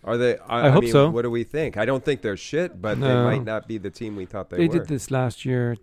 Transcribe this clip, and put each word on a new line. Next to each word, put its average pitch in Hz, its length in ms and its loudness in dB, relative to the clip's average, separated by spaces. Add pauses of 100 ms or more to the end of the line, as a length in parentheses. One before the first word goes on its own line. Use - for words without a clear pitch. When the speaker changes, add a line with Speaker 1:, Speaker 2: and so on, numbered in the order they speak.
Speaker 1:
Are 113 120 -2
they? 120 220 2
I, 117 240 -4
Speaker 2:
I 147 60 6
Speaker 1:
I - 20 8
Speaker 2:
hope 143 140 6
Speaker 1:
mean, 117 80 0
Speaker 2:
so. 147 180 6
Speaker 1:
what 117 140 0
do 120 80 -2
we 117 120 -2
think? 143 320 -4
I 104 100 -2
don't 131 200 -2
think 139 160 -2
they're 101 160 -2
shit, 147 440 -6
but 107 180 -2
they 135 80 0
Speaker 2:
No. 123 180 4
Speaker 1:
might 117 180 0
not 110 240 -6
be 113 120 -8
the 95 100 -8
team 107 260 -10
we 95 100 -8
thought 95 260 -10
they 87 60 -6
Speaker 2:
They 170 100 2
Speaker 1:
were. 160 120 -2
Speaker 2:
did - 80 -6
this 147 220 -6
last 127 340 -2
year. 123 400 0